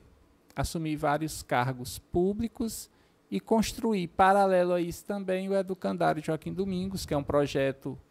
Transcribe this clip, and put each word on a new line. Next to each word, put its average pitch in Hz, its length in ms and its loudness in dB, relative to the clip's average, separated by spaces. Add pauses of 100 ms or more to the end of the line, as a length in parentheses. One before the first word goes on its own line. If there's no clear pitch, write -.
(540)
assumi 156 400 -4
vários 151 480 -2
cargos 123 560 -2
públicos 208 880 -4 (400)
e 196 120 -2
construí, 220 640 0
paralelo 190 680 6
a 180 60 2
isso 170 240 -6
também, 190 440 -4
o 196 80 0
Educandário 180 680 0
Joaquim 160 280 -4
Domingos, 190 520 -4
que - 100 -4
é - 20 2
um 143 80 0
projeto 135 760 0 (120)